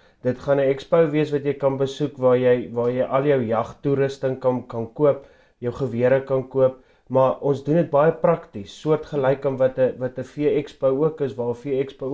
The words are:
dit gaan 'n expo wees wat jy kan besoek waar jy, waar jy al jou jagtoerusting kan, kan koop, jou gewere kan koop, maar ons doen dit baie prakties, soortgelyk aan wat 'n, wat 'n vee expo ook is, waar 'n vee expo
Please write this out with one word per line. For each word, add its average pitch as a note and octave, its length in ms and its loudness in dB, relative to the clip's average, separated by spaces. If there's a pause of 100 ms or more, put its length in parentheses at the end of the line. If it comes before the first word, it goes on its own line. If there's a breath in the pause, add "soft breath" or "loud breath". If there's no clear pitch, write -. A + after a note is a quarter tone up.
(220 soft breath)
dit B2 180 -2
gaan C#3 200 0
'n C3+ 100 2
expo D#3+ 400 2
wees D3 220 0
wat C#3+ 120 -2
jy C#3 100 0
kan C3+ 240 0
besoek C#3 400 -4
waar B2+ 200 4
jy, B2 360 2
waar A#2+ 180 0
jy B2+ 120 -2
al C3+ 220 0
jou C#3 200 2
jagtoerusting C3 960 -2
kan, B2+ 280 -2
kan A#2 260 -8
koop, C#3+ 320 0 (340 loud breath)
jou A#2+ 140 -4
gewere B2 520 0
kan C3 240 -2
koop, C3 280 2 (320 soft breath)
maar C3 320 2
ons C#3 220 -2
doen D3 120 0
dit E3+ 140 2
baie D3+ 220 4
prakties, D#3+ 720 -4
soortgelyk D3 640 -2
aan C3+ 120 -2
wat B2+ 220 2
'n, B2+ 200 2
wat B2+ 200 -8
'n B2+ 40 -10
vee D3 340 -4
expo C#3+ 300 -4 (160)
ook D#3 180 -2
is, B2+ 140 -4
waar A#2+ 140 -4
'n A#2+ 60 -4
vee C3+ 240 -4
expo C3+ 340 -8